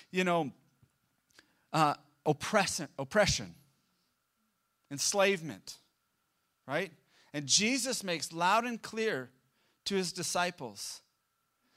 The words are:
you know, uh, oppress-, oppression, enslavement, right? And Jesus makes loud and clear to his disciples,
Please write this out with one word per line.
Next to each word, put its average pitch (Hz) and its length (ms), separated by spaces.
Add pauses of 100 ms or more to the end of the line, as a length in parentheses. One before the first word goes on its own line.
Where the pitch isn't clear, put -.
(100)
you 185 140
know, 170 260 (1200)
uh, 151 220 (320)
oppress-, 165 600 (100)
oppression, 135 560 (1400)
enslavement, 160 880 (880)
right? 165 240 (440)
And 147 120
Jesus 226 580
makes 170 280
loud 185 320
and 240 160
clear 202 480 (580)
to 196 100
his 180 160
disciples, 175 880 (760)